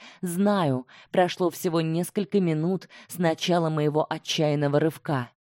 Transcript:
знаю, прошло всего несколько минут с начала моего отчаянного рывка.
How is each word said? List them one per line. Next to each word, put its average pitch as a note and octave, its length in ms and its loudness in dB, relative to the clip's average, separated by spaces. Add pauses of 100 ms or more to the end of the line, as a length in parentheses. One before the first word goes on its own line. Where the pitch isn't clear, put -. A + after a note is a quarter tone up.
(220)
знаю, F3 640 0 (240)
прошло F3+ 400 2
всего E3+ 300 -2
несколько E3+ 580 -2
минут E3+ 500 0 (200)
с - 100 -10
начала E3+ 500 0
моего D3+ 400 0
отчаянного D3 720 0
рывка. D3 540 -2 (120)